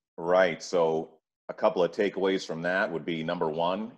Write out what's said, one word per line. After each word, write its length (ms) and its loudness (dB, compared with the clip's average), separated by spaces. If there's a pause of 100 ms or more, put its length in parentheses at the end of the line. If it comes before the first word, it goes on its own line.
(160)
Right. 460 4
So 520 0 (340)
a 60 -8
couple 280 2
of 80 2
takeaways 560 0
from 160 -8
that 280 -2
would 140 -6
be, 200 -4
number 240 -2
one, 500 -2